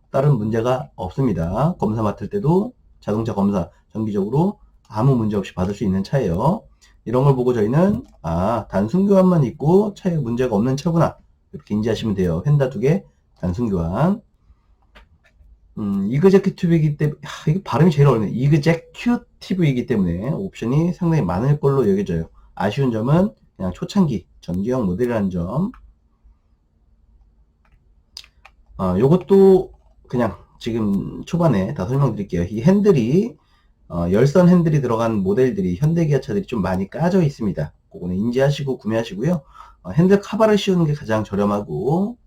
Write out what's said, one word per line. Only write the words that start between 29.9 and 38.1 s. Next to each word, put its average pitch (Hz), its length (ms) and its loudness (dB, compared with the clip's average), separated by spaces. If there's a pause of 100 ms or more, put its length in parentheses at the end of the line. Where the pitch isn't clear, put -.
그냥 117 280 -2 (240)
지금 104 640 -4
초반에 135 500 0
다 92 140 -6
설명드릴게요. 107 560 -2
이 107 180 -6
핸들이, 185 760 2 (540)
어, 85 200 -4
열선 143 380 4
핸들이 165 320 4
들어간 117 340 -2
모델들이 98 600 0
현대 165 280 0
기아차들이 113 400 -2
좀 113 160 -6
많이 95 300 -4
까져 175 320 0
있습니다. 98 500 -4 (180)
그거는 87 260 -8